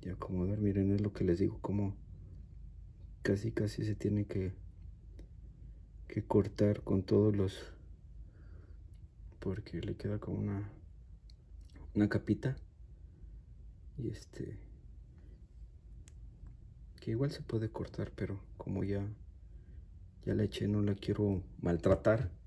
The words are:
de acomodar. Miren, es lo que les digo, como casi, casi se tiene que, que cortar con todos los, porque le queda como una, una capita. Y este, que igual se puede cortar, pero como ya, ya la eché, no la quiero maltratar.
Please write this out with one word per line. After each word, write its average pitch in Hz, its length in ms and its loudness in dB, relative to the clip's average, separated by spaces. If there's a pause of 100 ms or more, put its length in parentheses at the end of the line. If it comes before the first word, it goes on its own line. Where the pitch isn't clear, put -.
de 90 100 -4
acomodar. 92 460 0
Miren, 98 340 6
es 101 80 4
lo 104 120 2
que - 120 0
les 87 160 6
digo, 98 200 2
como 98 360 0 (1300)
casi, 104 280 4
casi 107 340 0
se 107 120 0
tiene 104 300 4
que, 95 280 -2 (1500)
que - 180 -2
cortar 104 600 6
con 98 180 4
todos 104 320 8
los, 98 380 0 (1700)
porque - 400 -4
le 101 160 -2
queda 104 240 -2
como - 180 -4
una, 101 320 0 (1300)
una 104 120 6
capita. 107 480 2 (1400)
Y 120 140 -2
este, - 500 -8 (2500)
que - 100 -4
igual 135 220 2
se - 100 -8
puede 110 260 0
cortar, - 460 -4
pero 95 260 -4 (160)
como 95 280 -2
ya, 98 200 0 (1200)
ya 101 120 2
la 107 80 6
eché, 101 240 2
no 104 140 6
la 101 120 4
quiero 101 480 4 (180)
maltratar. 95 680 6 (160)